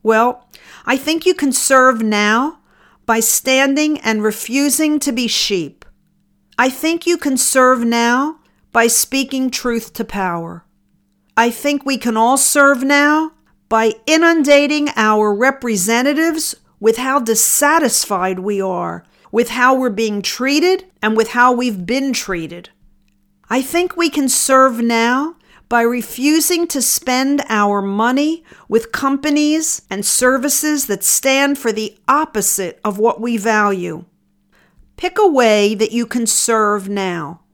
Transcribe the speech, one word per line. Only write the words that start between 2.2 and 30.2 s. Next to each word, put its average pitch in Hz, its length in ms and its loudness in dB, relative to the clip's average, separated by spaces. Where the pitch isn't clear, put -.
by 226 140 0
standing 277 800 0
and 220 220 -2
refusing 277 760 0
to 277 120 -4
be 240 160 -2
sheep. - 560 -4
I 262 120 2
think 330 360 -4
you 339 120 0
can 269 180 -2
serve 254 480 2
now 240 560 0
by 233 140 2
speaking 262 640 -2
truth 233 440 -6
to 220 100 -6
power. 175 600 -6
I 233 140 4
think 285 340 -4
we 277 120 0
can 226 200 -2
all 240 200 4
serve 277 460 4
now 294 500 2
by 220 260 2
inundating 294 920 4
our 214 380 2
representatives 262 1200 0
with 226 180 2
how 262 200 -2
dissatisfied 220 1200 0
we 196 200 -4
are 175 440 -6
with 233 200 0
how 254 240 2
we're 262 160 0
being 208 320 -4
treated 302 600 0
and 220 140 0
with 220 140 2
how 247 220 4
we've 240 320 -4
been 269 280 -2
treated. 175 580 -8
I 254 120 0
think 349 340 -2
we 339 120 0
can 277 200 -2
serve 262 520 2
now 240 560 0
by 240 140 2
refusing 294 840 0
to 277 120 -4
spend 269 680 0
our 202 340 0
money 254 640 0
with 226 240 0
companies 302 1000 -2
and 196 160 -8
services 269 800 0